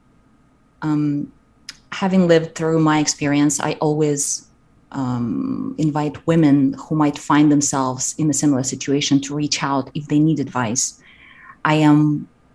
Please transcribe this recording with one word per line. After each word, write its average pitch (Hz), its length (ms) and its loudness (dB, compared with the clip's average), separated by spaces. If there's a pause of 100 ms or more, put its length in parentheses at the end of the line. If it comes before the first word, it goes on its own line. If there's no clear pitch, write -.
(840)
Um, 151 500 -2 (600)
having 185 360 2
lived 160 260 2
through 160 260 0
my 156 180 2
experience, 147 600 0
I - 200 -4
always, 151 680 -2 (460)
um, 120 840 -4
invite 147 480 -2
women 143 480 4
who - 220 -6
might 147 200 0
find 151 340 2
themselves 135 680 -2
in 156 100 0
a 139 60 0
similar 139 280 0
situation 139 600 -2
to 139 120 -10
reach 147 280 -4
out 139 320 -2
if 151 140 -10
they 151 100 2
need 151 200 2
advice. 123 600 -4 (640)
I 151 120 2
am 151 520 4 (260)